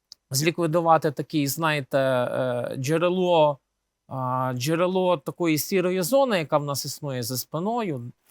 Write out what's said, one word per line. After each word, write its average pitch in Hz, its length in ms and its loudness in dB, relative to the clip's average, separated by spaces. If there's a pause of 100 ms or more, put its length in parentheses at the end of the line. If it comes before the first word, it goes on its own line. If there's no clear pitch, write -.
(300)
зліквідувати 160 800 2
таке, 143 360 -2
знаєте, 147 520 -2
е, 123 800 0
джерело, 160 800 2 (500)
а, 127 480 -2
джерело 175 600 0
такої 156 420 -2
сірої 185 440 0
зони, 240 360 2
яка 156 200 0
в 147 60 0
нас 143 200 -4
існує 135 380 -6
за 117 140 -4
спиною. 160 760 -6 (180)